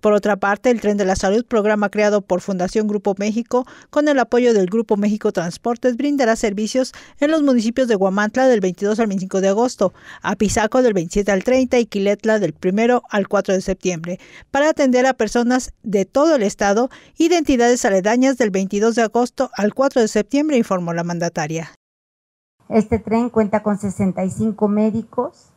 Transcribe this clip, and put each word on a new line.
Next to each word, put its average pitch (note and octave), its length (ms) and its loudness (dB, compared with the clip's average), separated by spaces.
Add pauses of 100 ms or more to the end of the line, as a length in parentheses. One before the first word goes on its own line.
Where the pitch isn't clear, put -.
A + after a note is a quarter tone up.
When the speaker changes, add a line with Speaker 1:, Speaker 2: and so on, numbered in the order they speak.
Speaker 1:
Por G#3+ 120 2
otra G#3 240 0
parte, G3+ 340 0
el A3+ 120 0
Tren G#3 160 0
de G3+ 80 0
la F#3 100 0
Salud, G3+ 300 -2
programa G#3+ 420 0
creado G#3 320 0
por F#3 220 -2
Fundación G3 440 -2
Grupo G#3 300 -2
México, A#3 480 -2 (240)
con D4 180 0
el C#4+ 120 2
apoyo A#3+ 340 2
del G3 140 2
Grupo A3 320 -2
México G#3 340 -2
Transportes, A#3 640 -4
brindará C4 400 0
servicios A3 560 -2 (280)
en D4 100 2
los D#4+ 120 2
municipios A#3+ 460 2
de A3+ 80 2
Huamantla G#3 500 0
del A#3+ 140 4
veintidós G3+ 400 -2
al A3+ 60 2
veinticinco F#3+ 340 -4
de F#3+ 80 2
agosto, G#3+ 460 0 (260)
Apizaco G#3+ 640 0
del A#3+ 100 4
veintisiete G3 400 -2
al F#3+ 100 0
treinta B3+ 360 2
y A#3+ 80 0
Quiletla G#3 520 0
del E3+ 140 -2
primero A3+ 560 0
al G3+ 200 -2
cuatro G3 260 0
de F#3 80 -2
septiembre, F3+ 580 -6 (300)
para C#4+ 180 2
atender C4 380 2
a C4 80 2
personas A#3+ 580 -2 (100)
de G3 220 0
todo D4+ 320 2
el A#3 60 0
estado G3+ 480 0 (260)
y D#4+ 140 2
de F4 80 4
entidades A#3+ 480 2
aledañas A3+ 500 2
del A#3 140 0
veintidós G3+ 460 0
de A#3 60 2
agosto A#3+ 540 -2
al G3+ 160 -2
cuatro C4 300 0
de G#3+ 60 2
septiembre, C#4 500 0
informó F3+ 340 -2
la E3+ 120 -4
mandataria. E3+ 680 -6 (960)
Speaker 2:
Este A3 300 0
tren A3+ 320 -2
cuenta G#3+ 320 0
con G#3 160 -2
sesenta F#3+ 440 -4
y F#3+ 60 -2
cinco G#3+ 400 -2
médicos. A3 800 -4 (100)